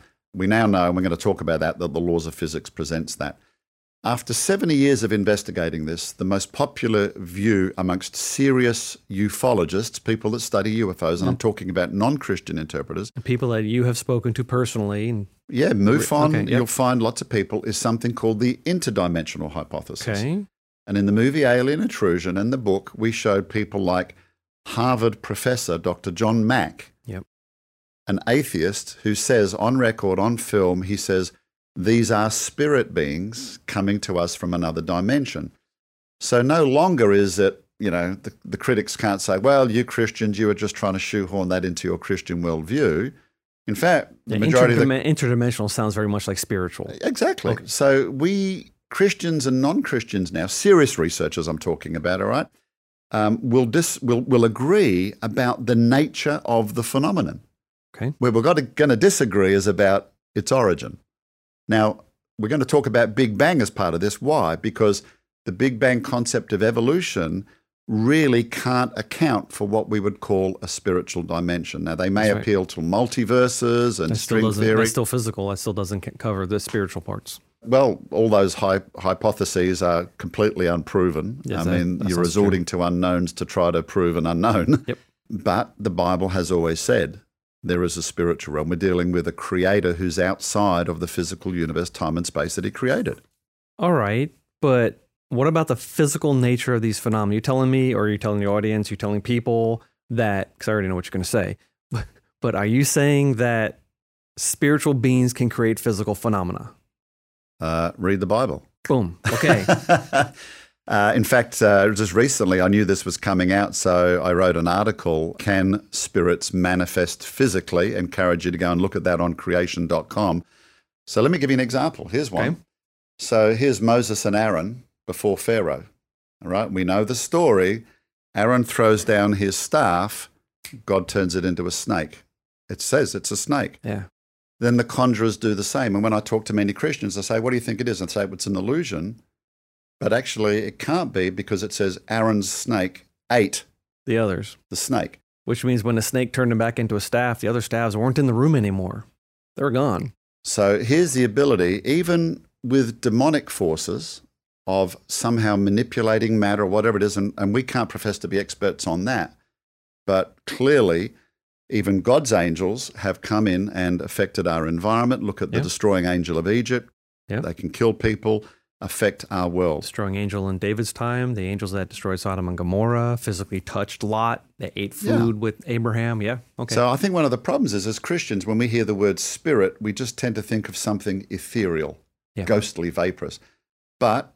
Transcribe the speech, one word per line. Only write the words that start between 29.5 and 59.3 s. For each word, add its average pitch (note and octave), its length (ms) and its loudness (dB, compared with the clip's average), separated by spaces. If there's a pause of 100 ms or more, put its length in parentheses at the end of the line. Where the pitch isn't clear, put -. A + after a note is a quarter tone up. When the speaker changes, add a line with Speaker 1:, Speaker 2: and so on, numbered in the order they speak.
Speaker 1:
on A#2+ 240 0
record, A2 420 0
on A2+ 180 0
film, F#2 460 0
he G2 140 -4
says, F#2 340 -2 (440)
"These A2+ 360 2
are G#2+ 200 2
spirit C#3 600 0
beings F#2 760 -6
coming G2+ 340 0
to F#2 160 -4
us F2 180 -2
from F2 180 -6
another E2 280 -2
dimension." F#2 680 -2 (680)
So A#2+ 220 2
no D3+ 240 4
longer C#3 480 4
is G2 260 2
it, G2 240 2 (160)
you G#2 120 -2
know, F2 300 -2
the, - 120 -12 (100)
the - 140 -10
critics G#2+ 400 -2
can't G2+ 240 -2
say, F#2+ 160 0
"Well, C3 340 4
you A#2 140 2
Christians, G#2+ 540 -2
you G#2+ 100 4
are G#2 60 4
just G#2 200 -4
trying G2 180 -2
to F#2+ 60 -2
shoehorn F#2+ 500 -2
that F#2 160 0
into F2+ 220 -4
your F2 100 -2
Christian F2+ 440 -6
worldview." F2 720 -2 (540)
In G#2 80 -2
fact, D#3+ 380 2 (120)
the - 100 -6
Speaker 2:
Yeah, G#2+ 40 0
Speaker 1:
majority A#2+ 340 6
of A2+ 60 4
the A2+ 60 6
Speaker 2:
interdimen-, C3 200 0
interdimensional A#2+ 640 0
sounds G#2+ 240 -2
very G#2 160 0
much G#2 180 -2
like G2 120 -4
spiritual. - 520 -4 (100)
Speaker 1:
Exactly. - 520 0
Speaker 2:
Okay. - 140 -8
Speaker 1:
So C3+ 420 4
we F#3+ 640 -2 (180)
Christians E3+ 560 0
and C3 160 2
non-Christians A#2+ 720 -2
now, E2+ 160 -2
serious E3+ 500 6
researchers D#2+ 500 -2
I'm D#2+ 120 -4
talking E2 360 -4
about, F2 260 -2
all G2+ 60 -2
right, B2+ 200 -2 (640)
um, G#2+ 320 2
will B2 240 4
dis-, D#3+ 340 0
will, A#2+ 200 2
will B2 220 4
agree A2+ 800 2
about B2 460 -2
the B2 80 4
nature C3+ 680 2
of A2+ 280 0
the A#2+ 80 -2
phenomenon. C#3 600 -2 (540)
Speaker 2:
Okay. C3 220 -6
Speaker 1:
Where A#2+ 140 2
we're A2+ 100 4
gotta, D#3 220 4
gonna C#3 320 2
disagree G#2 580 4